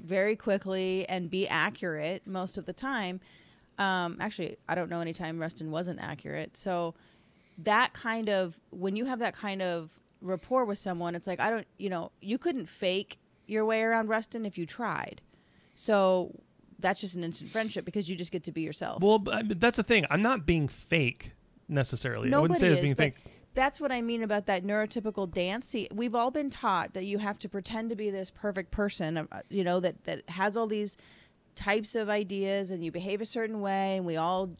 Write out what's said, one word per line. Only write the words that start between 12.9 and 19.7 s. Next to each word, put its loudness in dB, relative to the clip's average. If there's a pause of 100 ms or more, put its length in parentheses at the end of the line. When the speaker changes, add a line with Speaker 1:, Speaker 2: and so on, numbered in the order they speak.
Speaker 1:
your 2
way 2
around 2
Rustin -2
if -8
you -4
tried. -6 (540)
So 4 (480)
that's 0
just -6
an -4
instant -8
friendship -2
because -4
you -4
just -6
get -4
to -8
be -4
yourself. -4
Speaker 2:
Well, 10
but, -2
I, 0
but 0
that's 6